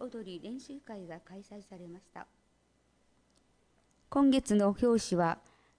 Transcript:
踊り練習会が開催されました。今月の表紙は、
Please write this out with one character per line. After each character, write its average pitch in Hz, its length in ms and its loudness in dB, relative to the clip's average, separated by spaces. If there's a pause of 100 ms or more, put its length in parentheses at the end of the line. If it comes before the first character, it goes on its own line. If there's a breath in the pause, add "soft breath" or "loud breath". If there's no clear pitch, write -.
踊 240 240 -10
り 180 180 -12
練 247 160 -10
習 277 220 -16
会 202 260 -14
が 165 140 -14
開 190 180 -18
催 208 220 -18
さ 190 160 -18
れ 175 100 -16
ま 175 140 -16
し - 120 -20
た。 - 140 -14 (1800)
今 277 200 6
月 254 260 4
の 202 220 4
表 233 340 2
紙 175 100 2
は、 165 180 0 (400 soft breath)